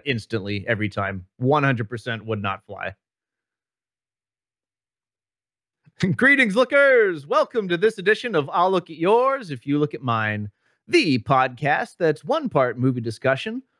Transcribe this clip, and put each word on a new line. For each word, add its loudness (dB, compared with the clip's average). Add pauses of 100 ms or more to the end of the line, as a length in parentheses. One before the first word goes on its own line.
instantly -4
every -2
time. -6 (120)
One 2
hundred 0
percent -10
would -4
not -6
fly. -10 (3000)
<laughs> 0
Greetings, 4
lookers! 4
Welcome 0
to 0
this 2
edition 0
of 0
I'll 2
Look 0
at -14
Yours 0
If -12
You 0
Look -2
at -12
Mine, -2 (380)
the 2
podcast 0
that's 0
one -2
part 0
movie -2
discussion, -4 (160)